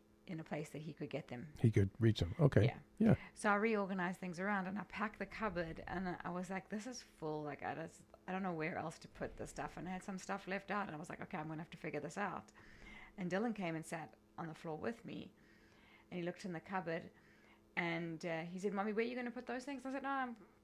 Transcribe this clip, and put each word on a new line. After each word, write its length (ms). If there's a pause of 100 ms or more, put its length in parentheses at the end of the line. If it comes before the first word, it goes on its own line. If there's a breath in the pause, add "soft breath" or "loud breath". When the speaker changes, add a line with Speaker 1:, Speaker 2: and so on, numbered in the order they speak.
(260)
Speaker 1:
in 140
a 40
place 260
that 100
he 120
could 180
get 180
them. 180 (120)
Speaker 2:
He 120
could 280
reach 220
them. 200
Okay. 260
Speaker 1:
Yeah. 100 (320)
Speaker 2:
Yeah. 60 (200 loud breath)
Speaker 1:
So 160
I 60
reorganized 640
things 200
around 260
and 120
I 60
packed 340
the 80
cupboard 600
and 360
I 60
was 200
like, 200
"This 160
is 180 (140)
full. 240
Like, 220
I 100
just, 260 (280)
I 40
don't 120
know 80
where 260
else 220
to 80
put 280
the 100
stuff." 300
And 120
I 20
had 140
some 140
stuff 280
left 240
out 160
and 80
I 40
was 120
like, 120
"Okay, 140
I'm 120
gonna 140
have 80
to 60
figure 240
this 160
out." 280 (760 soft breath)
And 120
Dylan 240
came 200
and 100
sat 300 (240)
on 80
the 80
floor 220
with 280
me 280 (800 soft breath)
and 100
he 40
looked 200
in 80
the 80
cupboard 420 (720 soft breath)
and, 480
uh, 180
he 180
said, 120
"Mommy, 200
where 120
are 40
you 80
gonna 160
put 140
those 180
things?" 200
I 80
said, 120
"No, 60
I'm, 260 (280)